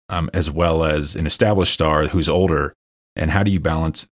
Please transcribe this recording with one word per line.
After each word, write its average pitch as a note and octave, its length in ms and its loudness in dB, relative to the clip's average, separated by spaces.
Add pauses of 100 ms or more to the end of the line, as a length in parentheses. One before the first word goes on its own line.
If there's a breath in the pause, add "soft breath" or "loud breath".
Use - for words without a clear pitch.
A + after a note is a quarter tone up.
um, F2 240 -4
as D#2+ 160 -2
well D#2+ 360 0
as D2+ 320 -2
an D#2+ 100 -4
established F#2+ 460 2
star D#2 340 2
who's D#2 220 0
older. E2 460 2 (420)
And D#2 160 -2
how G#2 100 2
do G#2 80 2
you F#2+ 80 2
balance D#2+ 480 -2 (120)